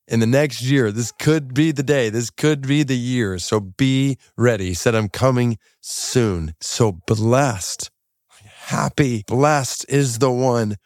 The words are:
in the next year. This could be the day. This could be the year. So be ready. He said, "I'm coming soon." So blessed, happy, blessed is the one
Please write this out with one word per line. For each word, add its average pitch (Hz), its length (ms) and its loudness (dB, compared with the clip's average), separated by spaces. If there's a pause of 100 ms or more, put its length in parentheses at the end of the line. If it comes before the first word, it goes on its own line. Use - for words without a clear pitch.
in 117 100 0
the 113 80 4
next 127 360 2
year. 127 280 2
This 110 220 -6
could 147 420 0
be 156 160 2
the 139 140 -4
day. 127 260 2
This 113 180 -4
could 147 380 -2
be 143 160 2
the 131 140 0
year. 120 420 -2
So 107 220 0
be 131 580 0 (180)
ready. 110 300 2
He 90 80 -2
said, 113 220 0
"I'm 107 120 0
coming 123 480 0 (240)
soon." 90 800 -2
So 104 460 0
blessed, 113 840 0 (760)
happy, 127 640 0
blessed 143 600 0
is 135 300 0
the 131 140 2
one 120 420 0 (120)